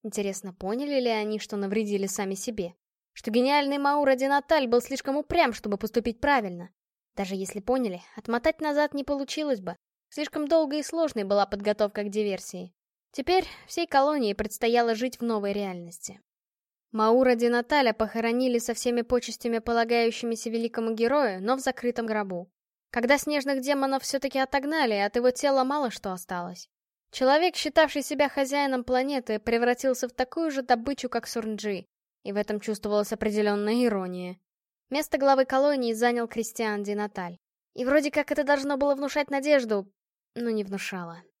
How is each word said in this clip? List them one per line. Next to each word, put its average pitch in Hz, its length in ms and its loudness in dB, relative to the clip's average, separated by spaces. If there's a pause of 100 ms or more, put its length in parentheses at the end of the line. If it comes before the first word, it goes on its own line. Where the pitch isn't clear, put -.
Интересно, 196 500 -6
поняли 262 460 -2
ли 240 100 0
они, 214 300 -2
что - 180 -8
навредили 202 500 -2
сами 196 280 -4
себе? 196 380 -6 (400)
Что - 180 -8
гениальный 277 460 2
Маура 285 380 4
Ди 269 120 0
Наталь 285 400 2
был 240 140 4
слишком 269 360 -4
упрям, 294 360 2
чтобы 202 240 -4
поступить 226 440 -2
правильно? 196 480 0 (460)
Даже 196 200 -4
если 190 240 -8
поняли, 220 420 -2 (140)
отмотать 240 460 -2
назад 294 320 0
не 277 100 -4
получилось 277 560 -2
бы. 180 160 -10 (340)
Слишком 294 380 -6
долгой 302 320 2
и 285 40 -4
сложной 302 400 -2
была 202 220 2
подготовка 208 580 -2
к 208 60 -6
диверсии. 190 640 -6 (380)
Теперь 359 340 2 (220)
всей 339 200 -4
колонии 269 460 2
предстояло 233 640 0
жить 247 240 -4
в 240 40 -6
новой 208 300 -2
реальности. 185 680 -8 (720)
Маура 240 440 6
Ди 233 140 2
Наталя 240 440 2
похоронили 233 640 0
со 233 160 -2
всеми 240 280 -2
почестями, 233 580 -2
полагающимися 233 880 0
великому 226 440 -2
герою, 226 500 2
но 240 120 2
в 269 40 -6
закрытом 240 480 -2
гробу. 196 440 -4 (400)
Когда 247 280 2
снежных 277 420 -2
демонов 269 420 0
все-таки 269 360 -4
отогнали, 277 540 0
от 202 220 0
его 240 140 4
тела 269 340 2
мало 269 280 -2
что - 200 -8
осталось. 180 580 -10 (420)
Человек, 302 440 4
считавший 302 460 2
себя 277 280 0
хозяином 269 540 0
планеты, 254 560 -2
превратился 240 680 0
в 233 60 -10
такую 320 360 -2
же 269 140 -4
добычу, 247 460 0
как 233 180 -4
Сурнджи, 208 580 -6 (380)
и 202 80 -8
в 196 40 -6
этом 208 240 -2
чувствовалась 208 540 -2
определенная 214 720 0
ирония. 180 540 -2 (500)
Место 302 300 -2
главы 269 260 6
колонии 269 480 2
занял 240 340 0
Кристиан 220 560 -4
Ди 202 120 -4
Наталь. 196 420 -6 (380)
И 247 100 -4
вроде 285 240 4
как 294 220 0
это 294 120 0
должно 277 340 2
было 277 180 4
внушать 285 340 -2
надежду, 269 580 2 (460)
но 233 160 -4
не 214 140 -2
внушало. 185 580 -8 (200)